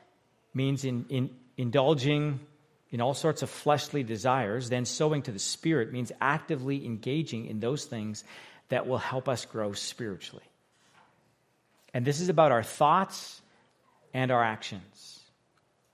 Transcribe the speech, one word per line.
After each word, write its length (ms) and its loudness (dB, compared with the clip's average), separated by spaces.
means 320 0
in, 240 -4
in 200 0
indulging 840 2
in 120 -4
all 120 2
sorts 280 0
of 80 -4
fleshly 540 0
desires, 680 0
then 160 0
sowing 380 2
to 80 -6
the 80 -6
Spirit 520 0
means 200 -4
actively 640 0
engaging 640 -4
in 120 -6
those 260 -2
things 380 -8
that 180 0
will 100 0
help 300 -4
us 180 -2
grow 280 -4
spiritually. 720 -10
And 120 -2
this 160 0
is 80 0
about 220 8
our 120 6
thoughts 800 2
and 160 0
our 140 4
actions. 760 -6